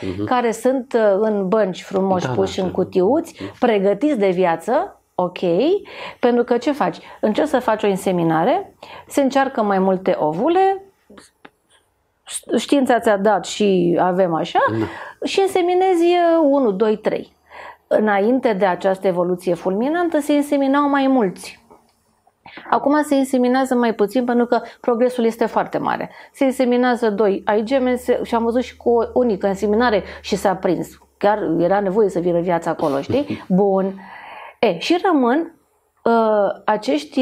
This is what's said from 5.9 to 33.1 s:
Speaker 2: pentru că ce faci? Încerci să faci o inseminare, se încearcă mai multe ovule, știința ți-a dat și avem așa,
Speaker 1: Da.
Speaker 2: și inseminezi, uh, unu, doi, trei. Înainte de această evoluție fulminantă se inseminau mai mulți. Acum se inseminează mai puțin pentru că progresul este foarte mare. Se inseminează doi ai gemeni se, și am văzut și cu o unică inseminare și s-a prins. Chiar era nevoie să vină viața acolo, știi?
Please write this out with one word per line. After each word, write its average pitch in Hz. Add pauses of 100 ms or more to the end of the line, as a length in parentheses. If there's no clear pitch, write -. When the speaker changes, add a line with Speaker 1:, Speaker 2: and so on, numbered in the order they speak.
Speaker 2:
pentru 240
că 240
ce 285
faci? 180 (220)
Încerci 285
să 269
faci 220
o 214
inseminare, 185 (320)
se -
încearcă 262
mai 202
multe 190
ovule, 349 (1700)
știința 247
ți-a 214
dat 196
și 180
avem 180
așa, 170 (200)
Speaker 1:
Da. 110 (420)
Speaker 2:
și -
inseminezi, 370
uh, 339 (100)
unu, 269
doi, 214
trei. 175 (540)
Înainte 214
de 196
această 190
evoluție 180
fulminantă 294
se 294
inseminau 285
mai 277
mulți. 233 (1040)
Acum 285
se 285
inseminează 262
mai 233
puțin 208
pentru 240
că 240 (200)
progresul 247
este 226
foarte -
mare. - (220)
Se -
inseminează 247
doi 202
ai 214
gemeni 254
se, 247
și 202
am 226
văzut 233
și -
cu -
o 233 (100)
unică 226
inseminare 208 (180)
și -
s-a 185
prins. 165 (280)
Chiar 208 (200)
era 180
nevoie 196
să 185
vină 170
viața 170
acolo, 143
știi? 254